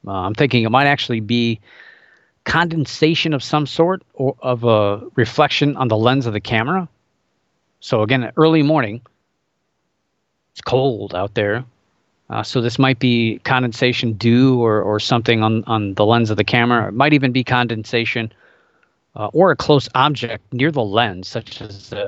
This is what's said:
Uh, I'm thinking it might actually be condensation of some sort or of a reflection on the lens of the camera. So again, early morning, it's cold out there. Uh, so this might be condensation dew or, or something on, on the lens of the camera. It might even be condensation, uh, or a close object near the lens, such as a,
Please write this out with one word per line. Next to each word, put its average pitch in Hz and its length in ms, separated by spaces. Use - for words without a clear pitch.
Uh, 98 40
I'm 95 220
thinking 120 300
it 110 80
might 139 160
actually 131 320
be 117 400
condensation 160 880
of 131 100
some 151 220
sort 175 380
or 135 280
of 123 220
a 104 380
reflection 143 600
on 123 140
the 110 80
lens 123 300
of 107 60
the 104 60
camera. 135 480
So 110 220
again, 123 340
early 160 240
morning, 135 400
it's - 100
cold 123 520
out 98 200
there. 110 320
Uh, 110 140
so 123 180
this 117 180
might 131 200
be 117 440
condensation 123 680
dew 120 480
or, 107 200
or 104 180
something 117 440
on, 110 220
on 104 300
the 104 100
lens 113 240
of 107 80
the 107 60
camera. 120 440
It 95 60
might 143 200
even 135 180
be 127 120
condensation, 117 880
uh, 107 180
or 170 180
a 131 40
close 143 400
object 127 580
near 135 180
the 139 120
lens, 98 440
such - 340
as 101 300
a, 101 160